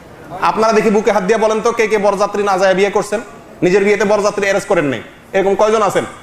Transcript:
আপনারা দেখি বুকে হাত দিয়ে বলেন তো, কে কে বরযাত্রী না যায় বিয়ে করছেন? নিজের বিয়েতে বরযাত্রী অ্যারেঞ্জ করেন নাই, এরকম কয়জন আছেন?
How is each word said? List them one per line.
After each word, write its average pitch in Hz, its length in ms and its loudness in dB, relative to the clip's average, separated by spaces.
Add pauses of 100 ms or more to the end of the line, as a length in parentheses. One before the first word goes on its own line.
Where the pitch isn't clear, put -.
(420)
আপনারা 214 320 0
দেখি 214 160 2
বুকে 214 220 2
হাত 202 120 0
দিয়ে 214 140 0
বলেন 214 240 0
তো, 226 100 0
কে 226 160 0
কে 214 100 0
বরযাত্রী 202 460 0
না 202 140 0
যায় 190 180 2
বিয়ে 196 140 2
করছেন? 208 300 -2 (420)
নিজের 185 220 2
বিয়েতে 208 220 2
বরযাত্রী 202 360 0
অ্যারেঞ্জ 196 240 -2
করেন 170 200 0
নাই, 123 160 -4 (320)
এরকম 196 220 0
কয়জন 220 260 2
আছেন? 180 240 0 (180)